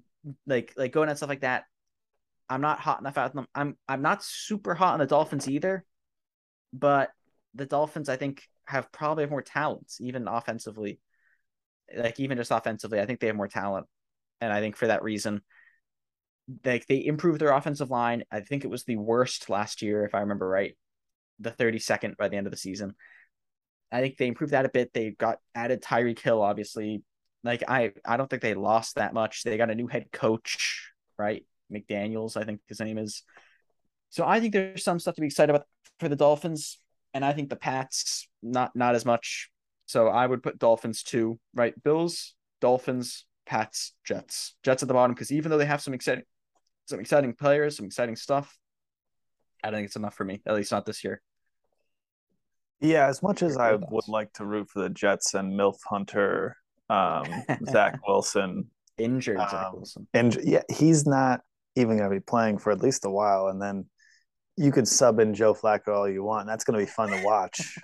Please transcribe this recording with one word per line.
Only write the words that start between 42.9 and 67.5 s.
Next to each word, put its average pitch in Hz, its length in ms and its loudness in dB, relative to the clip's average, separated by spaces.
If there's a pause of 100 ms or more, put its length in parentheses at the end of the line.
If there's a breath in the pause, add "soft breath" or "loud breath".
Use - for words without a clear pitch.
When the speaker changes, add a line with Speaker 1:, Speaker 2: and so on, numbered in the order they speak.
Speaker 1:
Pats, - 480 -4 (120)
Jets. - 580 -8
Jets 131 180 2
at 135 60 -4
the 131 60 0
bottom, 123 200 6
'cause 120 180 -8
even 156 200 -2
though 151 60 4
they 143 80 4
have 147 160 0
some 139 120 -6
exciting, - 320 -2 (640)
some 107 120 -8
exciting 127 340 2
players, 147 440 2
some 104 80 -10
exciting 117 320 -4
stuff, 143 400 -2 (1080)
I 110 60 -4
don't 107 80 -4
think 101 100 -4
it's - 80 -14
enough 104 200 -8
for 101 100 -6
me, 98 200 -8
at 107 100 0
least 104 180 -2
not 104 120 -2
this - 200 -10
year. 101 160 -6 (1600)
Speaker 2:
Yeah, 151 280 6
as 139 160 0
much 190 180 2
as 165 120 2
Speaker 1:
Your, 131 80 0
Speaker 2:
I 117 80 6
Speaker 1:
your 107 80 6
Speaker 2:
would 98 120 -6
Speaker 1:
thoughts? 110 200 -2
Speaker 2:
like 107 240 -4
to 104 120 -10
root 104 240 -4
for 101 120 -6
the 87 80 -2
Jets 98 440 0
and 95 240 -2
milf 98 280 4
Hunter, 98 720 -2 (320)
um, 85 360 2
Speaker 1:
<laughs> 107 400 -4
Speaker 2:
Zach 104 400 4
Wilson. 98 640 0 (280)
Speaker 1:
Injured 120 400 0
Zach 98 300 -2
Speaker 2:
Um, 92 80 -8
Speaker 1:
Wilson. 95 380 -16
Speaker 2:
and 117 300 6
yeah, 151 260 4
he's 151 360 6
not 131 360 4 (340)
even 113 220 4
gonna 101 120 2
be 98 100 0
playing 110 400 2
for 104 120 0
at 95 100 2
least 135 240 2
a 101 40 0
while. 98 380 2
And 95 140 -4
then 98 280 -6 (640 soft breath)
you 143 160 4
could 127 160 4
sub 117 320 4
in 107 160 4
Joe 107 180 6
Flacco 107 360 0
all 101 200 0
you 98 140 -4
want. 104 240 -4
That's 110 160 -6
gonna 113 160 2
be 98 60 2
fun 107 240 -2
to 95 160 -2
watch, 104 580 0